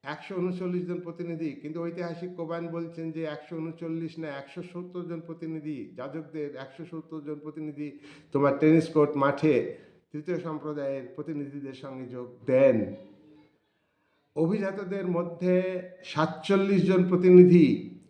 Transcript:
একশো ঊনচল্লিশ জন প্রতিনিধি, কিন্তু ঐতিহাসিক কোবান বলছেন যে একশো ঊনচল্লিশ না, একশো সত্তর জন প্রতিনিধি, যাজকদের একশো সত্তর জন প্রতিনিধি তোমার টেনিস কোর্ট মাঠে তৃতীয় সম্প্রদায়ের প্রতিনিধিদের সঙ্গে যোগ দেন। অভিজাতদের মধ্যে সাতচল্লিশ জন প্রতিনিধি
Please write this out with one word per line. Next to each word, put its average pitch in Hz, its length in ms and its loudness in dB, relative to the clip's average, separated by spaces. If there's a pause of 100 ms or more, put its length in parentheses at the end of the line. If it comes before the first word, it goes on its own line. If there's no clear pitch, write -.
একশো 151 320 -12
ঊনচল্লিশ 180 520 -4
জন 175 120 -6
প্রতিনিধি, 165 520 -8
কিন্তু 156 320 -10
ঐতিহাসিক 170 520 -10
কোবান 170 320 -8
বলছেন 165 440 -8
যে 160 120 -8
একশো 151 320 -10
ঊনচল্লিশ 165 640 -10
না, 160 80 -10
একশো 139 360 -12
সত্তর 180 460 -14
জন 165 160 -10
প্রতিনিধি, 156 720 -12
যাজকদের 147 580 -10
একশো 135 300 -14
সত্তর 160 400 -14
জন 151 100 -8
প্রতিনিধি 147 640 -12 (320)
তোমার 139 280 4
টেনিস 160 300 6
কোর্ট 147 280 4
মাঠে 139 580 2 (360)
তৃতীয় 160 280 -6
সম্প্রদায়ের 147 640 -6 (120)
প্রতিনিধিদের 143 580 -10
সঙ্গে 131 320 -14
যোগ 123 220 -12 (180)
দেন। 127 400 6 (1500)
অভিজাতদের 190 720 -4
মধ্যে 180 760 -2 (220)
সাতচল্লিশ 190 840 0
জন 180 220 4
প্রতিনিধি 180 840 8 (140)